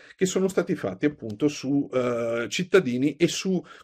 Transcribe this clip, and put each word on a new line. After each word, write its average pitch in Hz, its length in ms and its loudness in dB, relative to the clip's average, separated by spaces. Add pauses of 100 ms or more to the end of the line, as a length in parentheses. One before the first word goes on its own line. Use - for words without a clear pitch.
(140)
che - 100 -2
sono 185 220 0
stati 190 300 0
fatti 185 280 -6
appunto 147 440 -2
su, 143 440 -2
eh, 117 560 0
cittadini 147 680 2
e 170 100 2
su 185 340 0 (240)